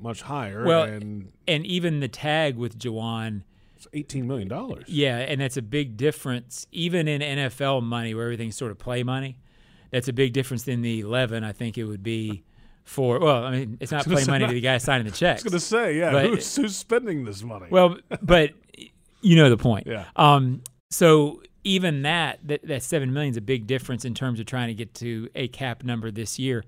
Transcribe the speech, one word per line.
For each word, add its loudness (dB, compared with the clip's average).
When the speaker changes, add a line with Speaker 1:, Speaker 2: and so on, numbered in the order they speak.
Speaker 1:
much -10
higher. -6
Speaker 2:
Well, 4
Speaker 1:
and -8
Speaker 2:
and 0
even 0
the -4
tag -2
with -8
Juwan -6
Speaker 1:
It's -20
eighteen -6
million -4
dollars. -8
Speaker 2:
Yeah, 0
and -4
that's -2
a -6
big -4
difference. -4
Even 0
in 0
N -2
F -4
L 2
money, -4
where -4
everything's -6
sort -6
of -12
play -4
money, -4
that's -2
a -4
big 2
difference -4
than -4
the -2
eleven, -2
I -6
think -8
it -6
would -8
be -6
for, 0
well, 4
I -4
mean, -4
it's -8
not -2
Speaker 1:
<laughs> 0
I -
was -2
gonna 2
Speaker 2:
play 4
Speaker 1:
say, 0
Speaker 2:
money 2
Speaker 1:
not 2
Speaker 2:
to 0
the 0
guy 2
signing 0
the -4
Speaker 1:
<laughs> -4
I -12
was -10
Speaker 2:
checks. 2
Speaker 1:
gonna -2
say, 0
yeah, 2
Speaker 2:
But 4
Speaker 1:
who's, 0
who's 0
spending -2
this -10
money? -12
Speaker 2:
Well, 6
but 6
you 10
know 12
the 8
point. 0
Speaker 1:
Yeah. -6
Speaker 2:
Um, 6
so 6
even 0
that, -2
that, -2
that -4
seven -2
million -2
is -4
a -4
big -4
difference -4
in -6
terms -4
of -8
trying -4
to -6
get -10
to -8
a -4
cap -8
number -4
this -8
year. -2